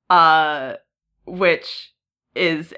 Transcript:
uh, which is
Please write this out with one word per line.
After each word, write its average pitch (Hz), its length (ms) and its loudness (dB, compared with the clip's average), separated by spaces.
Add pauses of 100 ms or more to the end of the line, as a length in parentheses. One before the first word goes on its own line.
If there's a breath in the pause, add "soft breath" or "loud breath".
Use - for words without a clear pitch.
uh, 156 680 2 (500)
which - 640 -4 (420)
is 165 440 -4